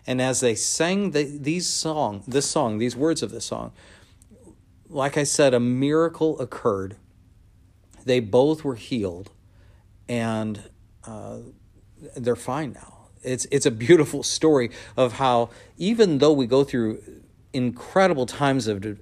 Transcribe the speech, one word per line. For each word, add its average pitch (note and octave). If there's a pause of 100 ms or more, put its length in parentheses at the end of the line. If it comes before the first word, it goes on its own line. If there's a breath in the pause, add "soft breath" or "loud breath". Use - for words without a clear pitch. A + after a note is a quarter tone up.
And B2+
as B2+
they A#2+
sang F#3
the, D3+
these D3
song, B2+
this C#3
song, A#2
these B2
words D3+
of A2
this A2+
song, A2+ (1160 soft breath)
like C#3+
I D3
said, C#3
a A#2+
miracle D3
occurred. G#2 (1080)
They B2+
both B2+
were C3+
healed, G2 (800 soft breath)
and, A2 (320)
uh, A2 (760)
they're A#2+
fine B2+
now. - (280)
It's, B2+
it's C#3
a C#3
beautiful C#3
story C#3 (260 loud breath)
of B2
how, B2 (260 loud breath)
even G3
though D3+
we C#3
go C3
through A2+ (500)
incredible C3+
times C3+
of, G#2